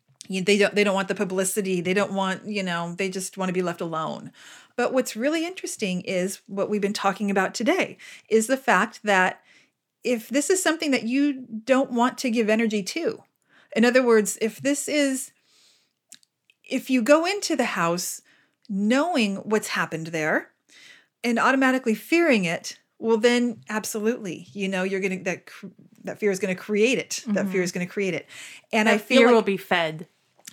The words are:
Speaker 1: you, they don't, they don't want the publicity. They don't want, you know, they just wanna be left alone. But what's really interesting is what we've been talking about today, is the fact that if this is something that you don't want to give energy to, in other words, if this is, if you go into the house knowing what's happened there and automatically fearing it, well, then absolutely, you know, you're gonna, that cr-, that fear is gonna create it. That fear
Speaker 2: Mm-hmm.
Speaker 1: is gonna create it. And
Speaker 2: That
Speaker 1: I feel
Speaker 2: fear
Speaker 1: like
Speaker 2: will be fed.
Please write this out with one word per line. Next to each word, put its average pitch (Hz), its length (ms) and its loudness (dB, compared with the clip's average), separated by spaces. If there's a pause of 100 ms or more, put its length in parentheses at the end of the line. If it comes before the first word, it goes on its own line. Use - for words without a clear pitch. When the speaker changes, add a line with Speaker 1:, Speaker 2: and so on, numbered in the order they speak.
(280)
Speaker 1:
you, 190 140 -4
they 202 160 4
don't, 196 180 4
they 208 80 4
don't 196 100 0
want 190 140 0
the 202 80 -2
publicity. 190 640 -2
They 175 140 -2
don't 202 180 0
want, 190 340 -4
you 202 160 -4
know, 170 340 -4
they 190 140 -2
just 185 260 -10
wanna 185 160 -4
be 180 100 -2
left 170 180 -4
alone. 160 500 -6 (460)
But 240 160 0
what's 254 220 -2
really 302 320 -2
interesting 226 540 -6
is 190 480 -4
what 196 200 -4
we've 208 120 -2
been 196 120 -2
talking 196 380 -2
about 196 240 0
today, 302 420 0 (320)
is 220 200 2
the 262 80 0
fact 220 480 0
that 190 360 2 (640)
if 233 260 -2
this 285 220 0
is 370 100 2
something 320 300 0
that 247 140 2
you 262 420 0 (180)
don't 262 280 2
want 240 260 2
to 262 120 -2
give 220 200 2
energy 220 320 2
to, - 400 -4 (540)
in 220 80 6
other 247 180 6
words, 220 400 4
if 220 180 -4
this 285 280 -2
is, 277 420 0 (1400)
if - 220 -4
you 254 120 4
go 294 240 6
into 403 300 -2
the 247 100 2
house 175 540 -2 (480)
knowing 226 680 2
what's 208 320 -2
happened 165 400 -4
there 165 420 -2 (720)
and 233 160 0
automatically 262 560 2
fearing 294 500 2
it, - 340 -6 (200)
well, 226 200 2
then 240 500 2
absolutely, 214 840 -6
you 196 160 -4
know, 190 140 -2
you're 190 180 -2
gonna, 190 220 -4
that 175 240 -6
cr-, - 200 -18 (380)
that - 140 -10
fear 214 120 0
is 185 80 -2
gonna 185 160 -2
create 214 440 0
it. - 300 -6
That 196 180 0
fear 190 140 -2
Speaker 2:
Mm-hmm. - 20 2
Speaker 1:
is 185 100 -4
gonna 180 140 -4
create 190 280 -4
it. - 120 -8 (460)
And 220 160 2
Speaker 2:
That 214 60 6
Speaker 1:
I 214 40 2
feel 254 200 2
Speaker 2:
fear 262 100 8
Speaker 1:
like 247 60 8
Speaker 2:
will 220 80 6
be 202 140 0
fed. 165 500 -2 (460)